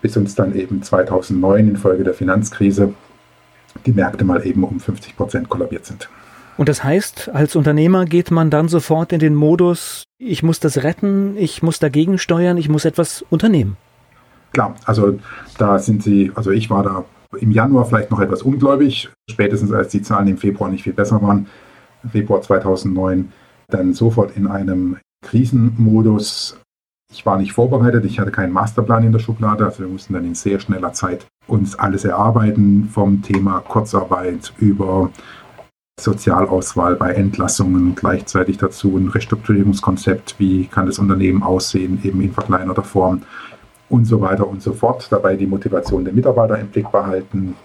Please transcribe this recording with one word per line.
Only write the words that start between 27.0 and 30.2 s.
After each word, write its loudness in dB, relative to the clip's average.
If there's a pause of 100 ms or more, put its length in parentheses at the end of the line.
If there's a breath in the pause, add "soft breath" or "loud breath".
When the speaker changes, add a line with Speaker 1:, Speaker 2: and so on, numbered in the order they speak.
Speaker 1:
Ich -8
war 0
nicht -2
vorbereitet, 2
ich -4
hatte -2
keinen -4
Masterplan 0
in 4
der 4
Schublade, -2
also -6
wir -8
mussten -8
dann -4